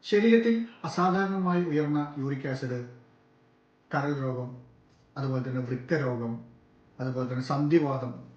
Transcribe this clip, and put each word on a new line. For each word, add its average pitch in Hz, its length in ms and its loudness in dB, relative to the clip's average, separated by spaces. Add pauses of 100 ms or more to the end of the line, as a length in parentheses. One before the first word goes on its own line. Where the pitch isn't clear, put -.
ശരീരത്തിൽ 226 500 6 (320)
അസാധാരണമായി 185 840 2
ഉയർന്ന 147 300 2 (200)
യൂറിക് 139 300 -2
ആസിഡ് 127 280 -4 (1120)
കരൾ 143 300 0
രോഗം, 127 280 -4 (640)
അതുപോലെ 131 320 -2
തന്നെ 127 200 -4
വൃക്ക 123 260 -2 (120)
രോഗം, 117 280 -2 (680)
അതുപോലെ 127 300 -2
തന്നെ 127 220 -4
സന്ധിവാതം 143 600 0 (260)